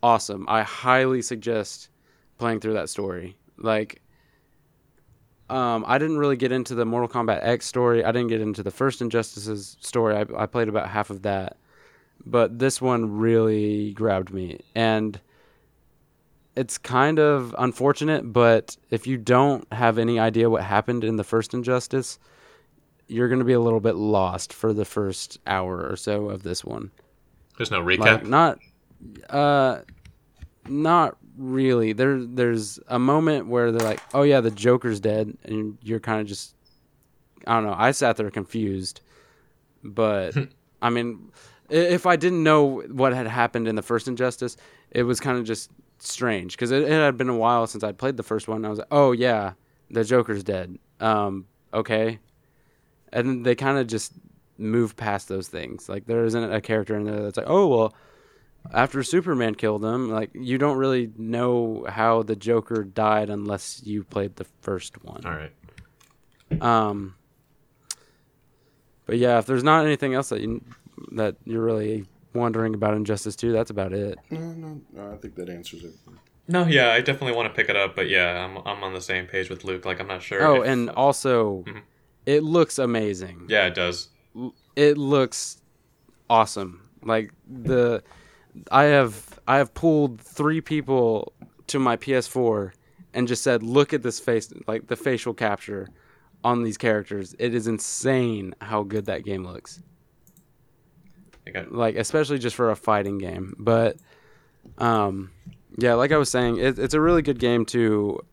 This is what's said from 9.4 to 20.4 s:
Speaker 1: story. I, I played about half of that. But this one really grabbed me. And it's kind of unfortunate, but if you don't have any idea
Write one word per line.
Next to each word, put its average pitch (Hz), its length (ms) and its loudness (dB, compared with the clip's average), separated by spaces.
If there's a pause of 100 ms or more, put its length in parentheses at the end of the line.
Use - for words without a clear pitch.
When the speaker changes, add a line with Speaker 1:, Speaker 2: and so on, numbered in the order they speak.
Speaker 1:
story. 113 340 0
I, 107 100 0 (100)
I 107 120 -2
played 117 200 -2
about 107 220 -2
half 104 220 -4
of 98 100 -10
that. 98 360 -4 (680)
But 117 340 2
this 131 220 0
one 117 380 0
really 107 760 2
grabbed 98 400 0
me. 92 260 -8 (140)
And 110 460 0 (1400)
it's 127 240 -4
kind 143 400 2
of 143 400 2
unfortunate, 135 720 0
but 117 420 4 (140)
if 117 160 -4
you 131 120 -2
don't 123 540 2
have 113 280 2
any 117 200 2
idea 113 300 4